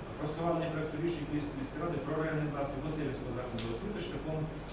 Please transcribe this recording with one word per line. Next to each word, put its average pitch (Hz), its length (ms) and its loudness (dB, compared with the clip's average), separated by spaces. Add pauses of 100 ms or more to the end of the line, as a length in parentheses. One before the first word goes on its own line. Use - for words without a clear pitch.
(180)
Про 151 140 0
схвалення 165 400 4
проєкту 151 320 0
рішення 151 260 2
Київської 147 300 0
міської 147 240 -4
ради 165 200 2
про 147 80 0 (100)
реорганізацію 147 640 2
Васильівського 139 540 0
закладу 117 260 -2 (100)
освіти - 320 -2
шляхом 156 320 -2 (340)